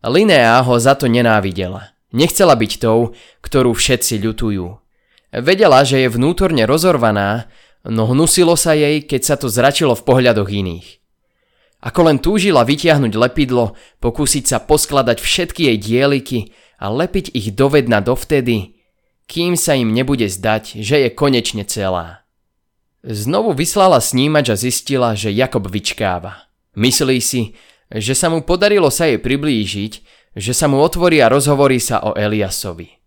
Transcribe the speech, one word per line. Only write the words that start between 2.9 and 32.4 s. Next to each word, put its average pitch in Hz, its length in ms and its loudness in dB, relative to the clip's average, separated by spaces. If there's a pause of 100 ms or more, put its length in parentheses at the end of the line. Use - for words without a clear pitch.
ktorú 123 320 0
všetci 120 400 -2
ľutujú. 107 480 -4 (800)
Vedela, 165 400 4
že 131 160 0
je 127 80 2
vnútorne 147 560 0
rozorvaná, 117 880 0 (320)
no 113 240 -2
hnusilo 165 480 2
sa 165 160 0
jej, 151 320 0
keď 131 160 -4
sa 147 160 0
to - 80 -8
zračilo 127 480 2
v - 160 -6
pohľadoch 117 400 2
iných. 95 380 -6 (960)
Ako 165 240 2
len 143 80 2
túžila 175 480 2
vytiahnuť 143 480 0
lepidlo, 123 640 0 (240)
pokúsiť 127 480 -2
sa 127 80 0
poskladať 131 640 0
všetky - 480 -2
jej 113 80 2
dieliky 123 600 0 (420)
a 98 80 -8
lepiť 170 480 -4
ich 104 160 -6
do 131 160 2
vedna 120 320 2
dovtedy, 120 800 -2 (420)
kým 175 320 -4
sa 147 220 0
im 113 180 -2
nebude 127 320 -2
zdať, 107 560 -6
že 135 240 0
je - 60 0
konečne 120 500 -2
celá. 90 640 -8 (800)
Znovu 135 480 -2
vyslala 170 480 2
snímač 139 480 0
a 101 80 -2
zistila, 123 560 -2
že 104 160 -4
Jakob 107 400 -2
vyčkáva. 95 800 -6 (240)
Myslí 127 480 0
si, 120 320 -4 (320)
že 110 300 -6
sa 175 100 0
mu 165 160 -2
podarilo 185 480 2
sa 170 160 -2
jej 120 140 0
priblížiť, 110 720 -4 (420)
že 120 160 -6
sa 151 160 0
mu 139 160 2
otvorí 170 400 2
a 113 80 6
rozhovorí 139 480 2
sa 117 240 -4
o - 160 -4
Eliasovi. 98 880 -6